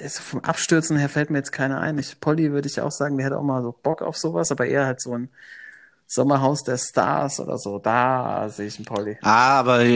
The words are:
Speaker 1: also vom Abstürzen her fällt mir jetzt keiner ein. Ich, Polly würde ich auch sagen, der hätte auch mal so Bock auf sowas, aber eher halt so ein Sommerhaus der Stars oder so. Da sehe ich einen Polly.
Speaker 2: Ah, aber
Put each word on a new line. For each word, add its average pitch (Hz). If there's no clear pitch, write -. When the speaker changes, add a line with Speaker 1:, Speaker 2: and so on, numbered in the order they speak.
Speaker 1:
also -
vom -
Abstürzen 160
her 143
fällt 147
mir 147
jetzt -
keiner 135
ein. 156
Ich, -
Polly 156
würde 143
ich -
auch 151
sagen, 143
der 135
hätte 135
auch -
mal 131
so 120
Bock -
auf 160
sowas, 165
aber 127
eher 135
halt 127
so 123
ein 120
Sommerhaus 135
der 127
Stars 143
oder -
so. 101
Da 117
sehe 104
ich 107
einen 107
Polly. 104
Speaker 2:
Ah, 127
aber 123